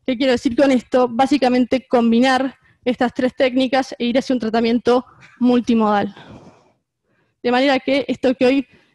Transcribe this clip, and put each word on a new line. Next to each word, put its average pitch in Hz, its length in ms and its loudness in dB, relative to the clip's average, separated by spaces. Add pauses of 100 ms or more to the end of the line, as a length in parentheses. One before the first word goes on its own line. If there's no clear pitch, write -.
¿Qué 262 120 -2
quiero 262 160 2
decir 240 240 -2
con 277 140 4
esto? 254 380 0
Básicamente 247 800 0
combinar 254 680 2 (280)
estas 247 300 -2
tres 254 200 -4
técnicas 262 640 -2
e 240 60 -6
ir 240 140 -2
hacia 254 160 -2
un 240 60 -4
tratamiento 233 680 0 (340)
multimodal. 220 760 0 (1300)
De 240 80 -2
manera 262 300 2
que 269 280 -2
esto 262 260 -2
que 254 120 0
hoy 269 200 0 (280)